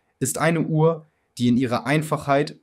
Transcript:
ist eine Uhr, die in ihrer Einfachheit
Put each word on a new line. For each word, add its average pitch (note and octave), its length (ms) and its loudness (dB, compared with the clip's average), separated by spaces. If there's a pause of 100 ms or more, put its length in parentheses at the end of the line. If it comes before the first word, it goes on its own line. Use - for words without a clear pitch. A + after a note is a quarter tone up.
(180)
ist C3 180 -4
eine D#3+ 260 0
Uhr, D#3+ 440 0 (320)
die A#2+ 80 0
in A#2+ 100 4
ihrer A#2+ 300 -2
Einfachheit D3 760 -2